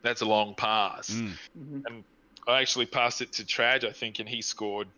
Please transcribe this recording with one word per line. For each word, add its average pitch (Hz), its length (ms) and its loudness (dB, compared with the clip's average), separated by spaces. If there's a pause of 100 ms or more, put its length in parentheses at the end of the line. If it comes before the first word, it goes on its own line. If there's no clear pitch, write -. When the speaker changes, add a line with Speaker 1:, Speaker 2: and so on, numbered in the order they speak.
Speaker 1:
that's 120 200 0
a 117 40 2
long 107 300 4
pass. 110 560 0
Speaker 2:
Mm. 110 200 -4 (260)
Speaker 3:
Mm-hmm. 143 280 -10
Speaker 1:
And 117 180 -10 (440)
I 127 140 6
actually 123 260 2
passed 120 340 2
it 120 120 -6
to 110 100 -4
Trad, 123 440 2
I 104 40 -2
think, 110 280 -8
and 110 80 -6
he 117 140 -6
scored. 104 460 -4 (100)